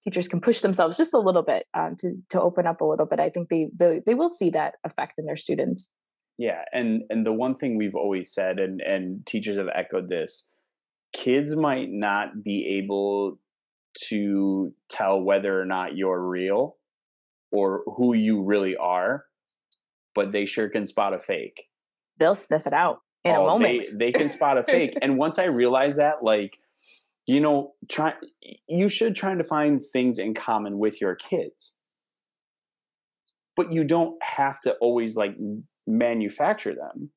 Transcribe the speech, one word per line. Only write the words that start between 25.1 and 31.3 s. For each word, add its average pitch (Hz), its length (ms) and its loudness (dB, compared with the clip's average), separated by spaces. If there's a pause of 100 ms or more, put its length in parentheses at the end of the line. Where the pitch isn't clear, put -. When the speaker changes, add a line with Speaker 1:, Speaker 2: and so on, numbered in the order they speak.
Speaker 2:
once 151 220 0
I 185 60 2
realized 131 520 2
that, 151 240 4
like, 107 320 2 (760)
you 131 120 4
know, 147 340 2 (160)
try, 156 240 -2 (560)
you 175 200 2
should 214 260 0
try 196 200 -4
to 170 80 0
find 151 380 2 (120)
things 123 260 2
in 107 140 -2
common 104 440 -2
with 107 240 0
your 95 140 0
kids. - 600 -6 (1800)